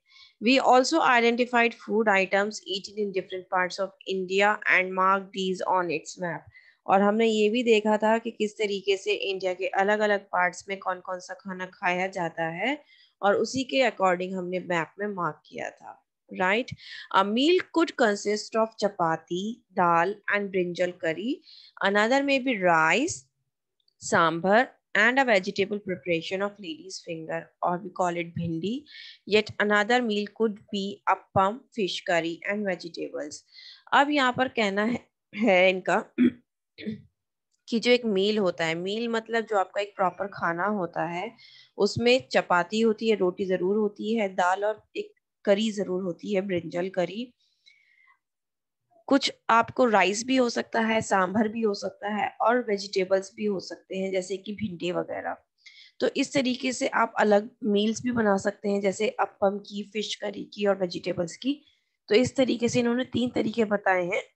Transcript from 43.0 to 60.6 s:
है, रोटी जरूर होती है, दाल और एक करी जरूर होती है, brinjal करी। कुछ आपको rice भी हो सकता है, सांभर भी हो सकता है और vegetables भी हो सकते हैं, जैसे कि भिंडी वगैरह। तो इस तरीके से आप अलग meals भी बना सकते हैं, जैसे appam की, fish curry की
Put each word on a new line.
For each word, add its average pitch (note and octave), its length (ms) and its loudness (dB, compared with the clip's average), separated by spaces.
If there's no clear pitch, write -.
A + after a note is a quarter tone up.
है, G#3+ 80 4
रोटी F#3+ 280 0
जरूर F#3 320 0
होती G#3+ 380 -2
है, G3 200 -2
दाल F#3+ 300 2
और G#3+ 180 -2
एक - 180 -8
करी G#3+ 260 4
जरूर F#3 320 -4
होती F#3 320 -6
है, F#3+ 60 2
brinjal F3 480 -4
करी। F#3 460 -6
कुछ - 260 2
आपको A3+ 340 4
rice G#3 420 2
भी C4 100 0
हो B3+ 120 4
सकता A#3 320 -2
है, A3 200 0
सांभर G3 480 0
भी A3+ 140 -4
हो G#3 120 0
सकता G3 340 -10
है G#3 320 -4
और A#3+ 280 2
vegetables G3 680 -2
भी G#3+ 80 -6
हो G3+ 160 -2
सकते F3 360 -14
हैं, F#3+ 160 -4
जैसे F#3+ 240 -4
कि G3 160 -12
भिंडी F3+ 400 -6
वगैरह। - 440 -6
तो - 160 2
इस C4 160 -2
तरीके B3+ 400 -2
से C4+ 160 -4
आप - 300 0
अलग G#3 320 4
meals G#3+ 380 0
भी B3 100 -2
बना G#3+ 240 2
सकते G3+ 320 -4
हैं, G3+ 120 0
जैसे G3+ 280 0
appam G3+ 500 -2
की, G3+ 240 -10
fish G#3 320 -6
curry G#3 300 -8
की G3+ 120 -2